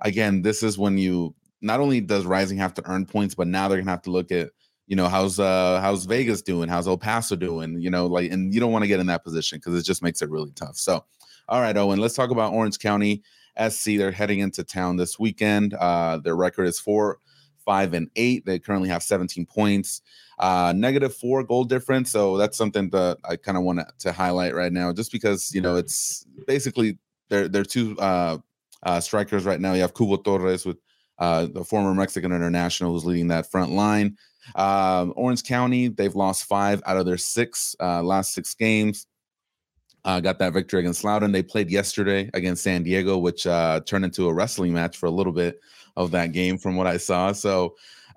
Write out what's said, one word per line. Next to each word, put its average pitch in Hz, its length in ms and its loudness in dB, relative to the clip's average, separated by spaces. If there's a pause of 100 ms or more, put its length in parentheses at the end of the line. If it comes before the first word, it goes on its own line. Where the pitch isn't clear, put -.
again, 101 420 2
this 107 200 0
is 107 160 0
when 98 200 2
you, 90 360 0 (260)
not 110 200 0
only 135 200 2
does 98 260 0
Rising 95 320 0
have 92 160 -2
to - 140 -10
earn 92 180 -2
points, 101 280 -2
but 90 140 0
now 95 200 0
they're 95 100 2
gonna 95 120 -2
have 87 120 -4
to 92 80 -8
look 90 220 0
at 85 180 -2 (360)
you 98 100 -2
know, 90 120 4
how's, 95 300 0
uh, 92 420 4
how's 98 240 0
Vegas 113 380 0
doing? 85 260 -2
How's 87 180 0
El 92 120 0
Paso 107 380 -2
doing? 85 440 -6
You 92 100 -2
know, 90 160 2
like, 87 240 0
and 92 220 -2
you 117 80 2
don't 117 120 2
wanna 107 140 2
get 98 140 2
in 90 60 0
that 85 180 -2
position 80 360 -6
'cause 87 140 -4
it 87 80 0
just 90 200 -2
makes 85 200 -2
it 76 80 -6
really 76 220 -6
tough. - 240 -14
So, 87 280 -2 (440)
all 127 120 0
right, 110 160 2
Owen, 101 220 2
let's 110 160 0
talk 127 160 0
about 110 220 0
Orange 107 260 0
County 104 440 0 (340)
S 110 220 0
C. 107 180 0
They're 98 140 2
heading 101 300 0
into 92 240 -2
town 90 320 -2
this 87 220 -2
weekend. 104 560 0
Uh, 85 440 0
their 82 180 -2
record 92 280 0
is 87 140 -2
four, 104 400 0 (460)
five, 98 300 2
and 82 220 -4
eight. 120 280 0
They 92 140 -2
currently 95 320 -2
have 87 120 -2
seventeen 90 440 -2
points, 101 560 0 (360)
uh, 90 380 4
negative 131 400 2
four 127 280 0
goal 123 200 2
difference. 127 460 0
So 98 260 2
that's 104 220 2
something 101 320 0
that 90 340 2
I 85 120 -4
kinda 92 240 -2
wanna 90 260 0 (140)
to 90 120 -2
highlight 90 420 0
right 87 180 -2
now, 87 200 0
just 104 200 -6
because, 101 420 0
you 95 60 0
know, 90 160 0
it's - 500 -4 (200)
basically 127 520 0 (320)
they're, 101 180 2
they're 98 160 0
two, 110 360 -2
uh, 90 380 2 (440)
uh, 87 180 0
strikers 101 460 -2
right 90 140 0
now. 95 120 0
You 92 80 2
have 90 140 0
Cubo 98 280 0
Torres 92 440 0
with, 87 100 -4 (420)
uh, 85 280 2
the 90 180 -8
former 98 300 2
Mexican 92 380 0
international 87 600 0
who's 82 140 -2
leading 87 220 0
that 82 220 0
front 87 220 0
line. 104 460 2 (380)
Um, 95 600 2
Orange 123 260 0
County, 123 460 0
they've 101 260 -2
lost 95 300 0
five 101 400 0
out 95 140 0
of 90 80 0
their 90 100 0
six, - 640 -4
uh, 87 220 0
last 95 320 0
six - 200 -8
games. 107 520 0 (960)
Uh, 92 160 0
got 92 180 0
that 90 140 0
victory 92 280 0
against 87 220 -2
Loudoun. 104 300 2
They 92 100 2
played 98 280 -2
yesterday 98 640 0
against 90 280 -2
San 90 200 0
Diego, 92 340 2
which, 87 300 0
uh, 82 400 2
turned 95 180 0
into 87 240 0
a 80 60 2
wrestling 90 400 0
match 85 240 -2
for 90 80 -2
a 82 40 2
little 92 220 0
bit 87 280 0 (360)
of 90 140 -2
that 85 220 0
game 92 260 0
from 92 180 -2
what 92 100 2
I 87 120 0
saw. 92 340 0
So, 95 440 0 (400)